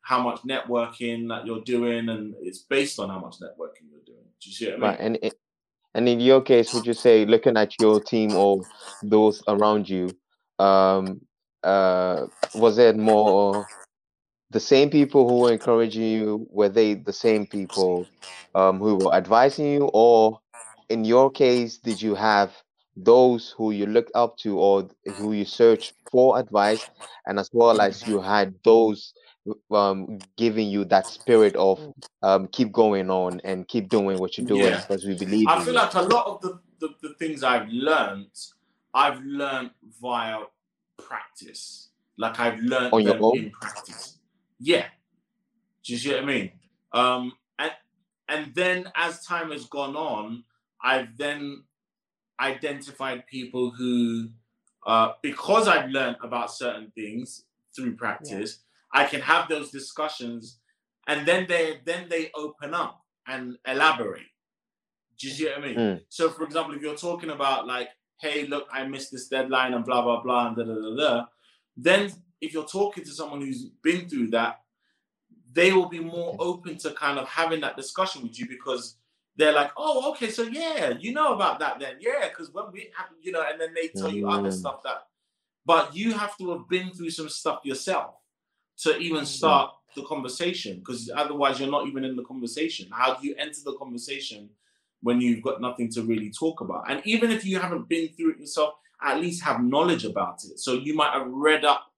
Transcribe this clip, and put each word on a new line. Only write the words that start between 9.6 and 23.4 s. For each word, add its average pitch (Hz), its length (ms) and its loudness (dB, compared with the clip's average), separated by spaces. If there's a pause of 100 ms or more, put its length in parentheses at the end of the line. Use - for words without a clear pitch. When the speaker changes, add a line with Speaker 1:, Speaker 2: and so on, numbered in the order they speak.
Speaker 2:
you, 92 280 -2 (420)
um, 95 640 4 (420)
uh, 92 640 2 (280)
was 110 240 4
it 113 180 8
more 104 720 4 (840)
the 110 100 0
same 143 300 6
people 143 380 6
who 123 120 4
were 120 120 6
encouraging 113 520 2
you? 110 460 -2
Were 101 180 4
they 107 260 4
the 101 180 -8
same 107 340 2
people, 92 640 -2 (440)
um, 95 240 4
who 104 180 2
were 92 180 4
advising 120 520 4
you, 143 280 2
or 110 460 6 (480)
in 113 160 -2
your 127 260 6
case, 123 480 2
did 110 240 -4
you 107 120 0
have 101 480 2 (340)
those 117 600 6